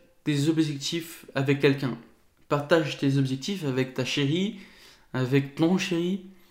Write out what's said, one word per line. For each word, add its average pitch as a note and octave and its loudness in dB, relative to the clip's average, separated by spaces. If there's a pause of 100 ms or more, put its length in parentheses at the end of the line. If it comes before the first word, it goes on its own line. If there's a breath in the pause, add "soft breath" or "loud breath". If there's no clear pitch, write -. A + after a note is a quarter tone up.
(240)
tes D3 2
objectifs D#3 -2 (100)
avec C#3 2
quelqu'un. C#3 2 (500)
Partage D3 2
tes C#3 2
objectifs C#3 -2
avec C3 -2
ta B2+ -4
chérie, D#3 -2 (540 loud breath)
avec C3+ 0
ton E3 4
chéri, F3+ -2 (220 soft breath)